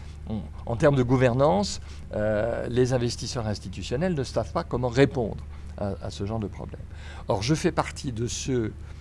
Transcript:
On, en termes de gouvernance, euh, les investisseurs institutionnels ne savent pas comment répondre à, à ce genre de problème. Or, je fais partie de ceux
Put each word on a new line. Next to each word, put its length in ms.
On, 120
en 100
termes 200
de 80
gouvernance, 760
euh, 540
les 260
investisseurs 540
institutionnels 680
ne 100
savent 280
pas 140
comment 240
répondre 480
à, 160
à 60
ce 160
genre 140
de 80
problème. 340
Or, 120
je 140
fais 160
partie 400
de 160
ceux 460